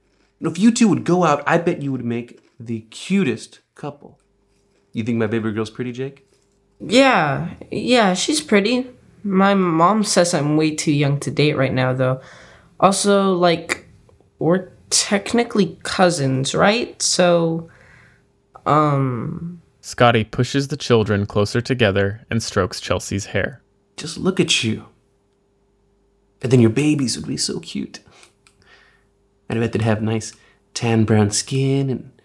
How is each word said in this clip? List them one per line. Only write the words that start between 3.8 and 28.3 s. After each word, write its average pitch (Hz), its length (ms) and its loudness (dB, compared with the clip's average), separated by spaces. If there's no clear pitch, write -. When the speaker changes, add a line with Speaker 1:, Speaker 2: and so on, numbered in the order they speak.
Speaker 1:
You 117 100 -6
think 117 140 -2
my 113 100 0
baby 110 260 -4
girl's 107 180 -6
pretty, 123 220 -10
Jake? 135 340 -12
Speaker 2:
Yeah, 180 720 2
yeah, 226 440 2
she's 294 260 -2
pretty. 233 500 0
My 196 320 2
mom 185 480 2
says 180 320 2
I'm 151 220 0
way 156 180 2
too 156 180 -2
young 143 280 0
to 139 100 -6
date 147 260 2
right 131 160 0
now, 127 200 0
though. 131 280 0
Also, 196 520 4
like, 175 540 0
we're 180 300 0
technically 208 960 0
cousins, 135 680 0
right? 202 480 0
So, 170 680 0
um, 147 960 -2
Speaker 3:
Scotty 117 440 2
pushes 135 440 -2
the - 80 -8
children 104 500 2
closer 104 340 -2
together 101 680 0
and 113 140 -2
strokes - 380 -4
Chelsea's 98 460 -4
hair. - 360 -6
Speaker 1:
Just - 220 -12
look 185 220 0
at - 240 0
you. 110 240 -4
And 120 100 0
then 131 80 8
your 113 100 6
babies 139 460 0
would - 120 -10
be 139 100 -6
so - 220 -6
cute. - 400 -10